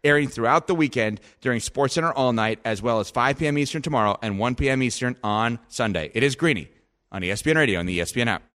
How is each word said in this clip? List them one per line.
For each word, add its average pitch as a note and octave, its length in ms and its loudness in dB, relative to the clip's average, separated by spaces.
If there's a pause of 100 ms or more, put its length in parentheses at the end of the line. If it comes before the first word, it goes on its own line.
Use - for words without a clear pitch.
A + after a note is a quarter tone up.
airing D3 240 4
throughout B2 400 2
the F#3+ 60 2
weekend A#2+ 460 0 (200)
during A#2+ 200 0
SportsCenter D#3 540 0
All C3 180 2
Night, A2 320 0
as A2 160 -2
well A2+ 200 0
as G2 100 -6
five C3 280 2
P D#3+ 80 -2
M D3 120 0
Eastern D3 240 -4
tomorrow G#2+ 400 2
and G#2 160 -2
one A#2+ 160 0
P C#3 160 0
M C3 120 0
Eastern B2 400 -2
on A2 360 0 (100)
Sunday. F#2 460 -2
It A2+ 80 2
is C3+ 140 2
Greeny B2+ 320 -2 (440)
on F#2+ 120 -8
E F2+ 60 -2
S G2+ 120 -4
P D3+ 80 0
N D#3+ 80 4
Radio A2 220 2
and F2 80 -2
the F2+ 60 -2
E E2+ 60 0
S E2+ 120 -4
P B2 80 -2
N A#2+ 80 0
app. G2 160 -4 (140)